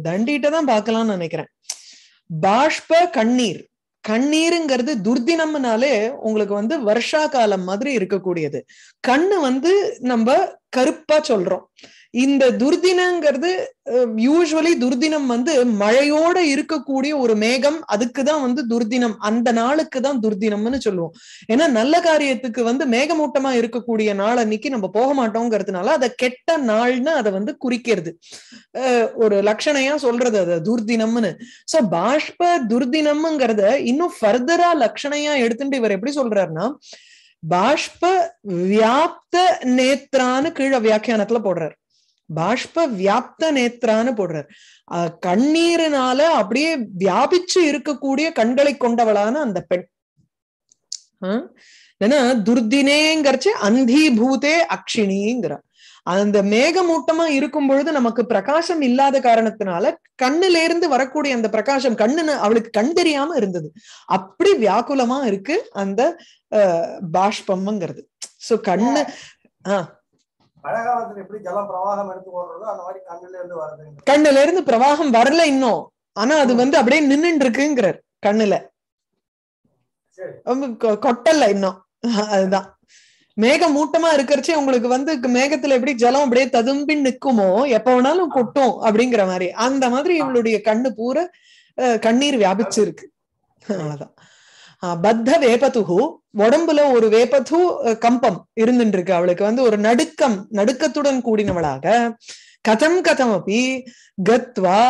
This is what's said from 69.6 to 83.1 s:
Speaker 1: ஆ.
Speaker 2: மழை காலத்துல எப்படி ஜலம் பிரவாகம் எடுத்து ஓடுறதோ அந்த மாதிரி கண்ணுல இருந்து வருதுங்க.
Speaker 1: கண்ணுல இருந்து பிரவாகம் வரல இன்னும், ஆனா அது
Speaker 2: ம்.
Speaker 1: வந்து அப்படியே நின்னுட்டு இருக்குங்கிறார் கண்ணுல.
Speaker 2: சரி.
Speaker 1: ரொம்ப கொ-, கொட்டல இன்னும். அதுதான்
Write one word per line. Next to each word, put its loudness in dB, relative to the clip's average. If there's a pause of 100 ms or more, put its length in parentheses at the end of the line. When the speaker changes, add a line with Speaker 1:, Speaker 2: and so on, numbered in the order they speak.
Speaker 1:
ஆ. -4 (600)
Speaker 2:
மழை -6
காலத்துல -6
எப்படி -16
ஜலம் -6
பிரவாகம் -6
எடுத்து -16
ஓடுறதோ -12
அந்த -10
மாதிரி -14
கண்ணுல -18
இருந்து -14
வருதுங்க. -14
Speaker 1:
கண்ணுல 6
இருந்து 2
பிரவாகம் 2
வரல 4
இன்னும், 0 (220)
ஆனா 0
அது 4
Speaker 2:
ம். 2
Speaker 1:
வந்து 2
அப்படியே 2
நின்னுட்டு 2
இருக்குங்கிறார் 0 (280)
கண்ணுல. 2 (1700)
Speaker 2:
சரி. -14 (120)
Speaker 1:
ரொம்ப -4
கொ-, -2
கொட்டல 2
இன்னும். -2 (520)
அதுதான் -2 (640)